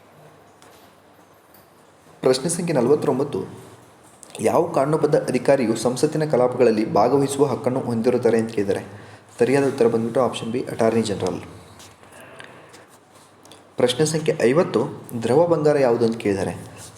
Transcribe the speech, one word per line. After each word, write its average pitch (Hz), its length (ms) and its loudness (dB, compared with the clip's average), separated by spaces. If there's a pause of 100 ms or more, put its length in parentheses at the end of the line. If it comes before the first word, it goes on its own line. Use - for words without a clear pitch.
(2250)
ಪ್ರಶ್ನೆ 131 280 2
ಸಂಖ್ಯೆ 170 240 -4
ನಲವತ್ತೊಂಬತ್ತು, 127 960 -2 (720)
ಯಾವ 123 260 2
ಕಾನೂನುಬದ್ಧ 151 480 0
ಅಧಿಕಾರಿಯು 127 600 2
ಸಂಸತ್ತಿನ 151 540 -2
ಕಲಾಪಗಳಲ್ಲಿ 120 640 2
ಭಾಗವಹಿಸುವ 135 520 2
ಹಕ್ಕನ್ನು 127 340 -2
ಹೊಂದಿರುತ್ತಾರೆ 117 580 0
ಅಂತ 113 140 -2
ಕೇಳಿದ್ದಾರೆ? 98 300 -2 (580)
ಸರಿಯಾದ 135 280 2
ಉತ್ತರ 120 200 2
ಬಂದ್ಬಿಟ್ಟು 113 340 0
ಆಪ್ಷನ್ 117 300 -2
ಬಿ, 120 120 -4
ಅಟಾರ್ನಿ 113 380 0
ಜನರಲ್. 92 400 -4 (2250)
ಪ್ರಶ್ನೆ 123 280 0
ಸಂಖ್ಯೆ 156 360 -2
ಐವತ್ತು, 139 640 0 (160)
ದ್ರವ 143 240 4
ಬಂಗಾರ 151 300 2
ಯಾವುದು 120 280 2
ಅಂತ 113 120 0
ಕೇಳಿದ್ದಾರೆ? 95 380 -2 (420)